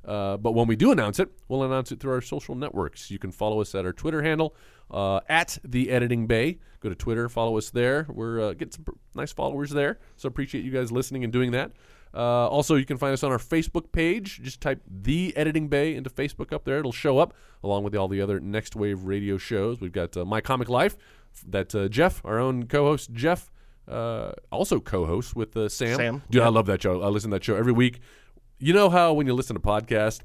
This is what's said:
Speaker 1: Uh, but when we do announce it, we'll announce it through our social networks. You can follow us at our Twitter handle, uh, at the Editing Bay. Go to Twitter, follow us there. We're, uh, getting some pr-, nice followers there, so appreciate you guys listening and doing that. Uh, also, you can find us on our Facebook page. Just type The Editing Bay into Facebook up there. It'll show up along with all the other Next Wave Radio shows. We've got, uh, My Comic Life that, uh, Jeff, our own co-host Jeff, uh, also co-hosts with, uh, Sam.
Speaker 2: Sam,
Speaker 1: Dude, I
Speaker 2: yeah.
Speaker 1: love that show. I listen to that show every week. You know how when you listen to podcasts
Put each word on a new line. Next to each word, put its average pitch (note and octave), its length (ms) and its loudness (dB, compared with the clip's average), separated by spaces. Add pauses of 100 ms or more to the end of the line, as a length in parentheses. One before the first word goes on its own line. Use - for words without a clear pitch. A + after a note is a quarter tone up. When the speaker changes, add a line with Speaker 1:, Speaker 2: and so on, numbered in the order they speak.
Speaker 1:
Uh, G2+ 340 -2
but A2+ 140 0
when A#2 140 4
we A2+ 100 4
do A3+ 160 8
announce B2+ 260 2
it, F#3 120 0 (180)
we'll C3+ 140 0
announce C3 300 -2
it A2+ 80 -12
through C3 120 -4
our B2+ 100 0
social C#3+ 320 -8
networks. A2 560 -6
You G2 80 -8
can F#2+ 120 -8
follow G#2+ 300 -2
us G2+ 140 -4
at F#2+ 100 -2
our F2+ 80 -2
Twitter D#3 300 -2
handle, D#3 320 0 (360)
uh, G2 380 0
at E3 360 0
the B2 260 0
Editing A#2+ 360 2
Bay. A#2+ 320 2 (220)
Go A2 80 -6
to F2+ 60 -4
Twitter, A#2 340 -4
follow A2+ 300 0
us - 120 -4
there. C3 380 0
We're, A2+ 320 -6
uh, G#2 140 0
getting - 180 -10
some - 120 -18
pr-, - 80 -8 (220)
nice C#3 180 -8
followers C#3 380 -4
there, C#3+ 280 0 (180)
so - 100 -10
appreciate C3 380 -4
you C3 60 -6
guys B2+ 200 -2
listening B2+ 340 -4
and A2+ 80 -4
doing B2 180 2
that. C3+ 220 -2 (420)
Uh, A#2+ 340 2
also, D3 280 2
you C3+ 100 4
can C3+ 100 -4
find C#3 160 0
us C3+ 100 -2
on C#3 80 0
our B2 80 2
Facebook - 540 -2
page. F#3+ 500 -2
Just C3 180 -12
type C#3 200 -2 (100)
The C3+ 460 0
Editing D#3 320 2
Bay C#3+ 260 2
into C3 160 -8
Facebook - 420 -6
up D3+ 120 -6
there. C#3 140 0
It'll C3 120 -2
show C3+ 280 2
up - 160 4 (280)
along G2+ 220 0
with G2+ 100 -4
all F#2+ 140 0
the G2 140 0
other G2 180 -2
Next G#2 340 -6
Wave G2+ 300 -2
Radio G2 320 -2
shows. A2 440 -2
We've F2+ 120 -8
got, F2+ 240 -4
uh, F2 80 -4
My G#2+ 160 -2
Comic B2+ 300 -2
Life D3 260 2 (500)
that, F#2+ 280 -4
uh, G2+ 140 0
Jeff, D3 360 2
our A2 160 -2
own B2+ 260 -2
co-host C#3+ 460 0
Jeff, D3+ 400 -2 (340)
uh, A2+ 460 -6 (180)
also C#3+ 300 0
co-hosts F#2 560 -2
with, A2 200 -6
uh, G#2+ 120 -2
Sam. A#2+ 280 -2
Speaker 2:
Sam, B2 340 -2
Speaker 1:
Dude, B2 120 8
I A#2 40 6
Speaker 2:
yeah. - 20 8
Speaker 1:
love A2 180 6
that F#2+ 160 0
show. F2+ 200 0
I G2+ 60 0
listen G#2 220 0
to G2 60 0
that F2+ 80 -4
show A2 100 0
every A#2+ 180 2
week. A#2+ 280 4 (580)
You D3 160 2
know G3+ 160 8
how E3+ 220 6
when D3 140 2
you B2+ 80 2
listen B2 200 -2
to F2 60 -4
podcasts G#2+ 640 2